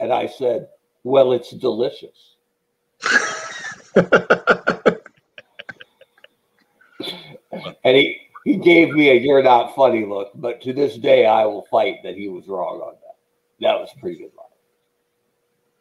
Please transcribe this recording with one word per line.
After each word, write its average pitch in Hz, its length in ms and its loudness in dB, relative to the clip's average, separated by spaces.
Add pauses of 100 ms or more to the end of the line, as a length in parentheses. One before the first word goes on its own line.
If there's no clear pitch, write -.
And 113 100 -4
I 113 140 -2
said, 113 420 -4 (360)
"Well, 131 280 4
it's 120 200 -4
delicious." 120 840 -6 (640)
<laughs> - 80 -6 (4000)
And 254 120 4
he, - 220 2 (260)
he - 140 0
gave 165 360 4
me 151 160 4
a 131 40 8
"you're 135 300 4
not 120 320 4
funny" 123 300 2
look, 101 300 -8
but 120 260 -10
to 127 120 -8
this 135 240 -2
day, 131 280 4
I 110 200 2
will 104 260 -6
fight - 320 -2
that 92 120 -14
he 101 120 -12
was 87 200 -14
wrong 87 340 -8
on - 120 -14
that. - 220 -20 (460)
That - 180 0
was - 160 -12
a 135 40 -20
pretty 87 180 -10
good - 200 -20
line. - 80 -20 (1400)